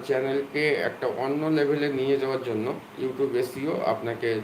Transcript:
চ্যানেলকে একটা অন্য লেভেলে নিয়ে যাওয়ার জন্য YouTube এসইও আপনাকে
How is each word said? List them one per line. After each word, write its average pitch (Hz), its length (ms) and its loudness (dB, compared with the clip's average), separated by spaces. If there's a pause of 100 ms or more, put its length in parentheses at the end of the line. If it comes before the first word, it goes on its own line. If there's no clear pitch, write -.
চ্যানেলকে 139 640 0
একটা 117 380 0
অন্য 143 380 0
লেভেলে 147 480 2
নিয়ে 135 240 2
যাওয়ার 131 260 -2
জন্য 117 300 -2 (260)
YouTube 131 380 0
এসইও 135 480 -2
আপনাকে 113 580 0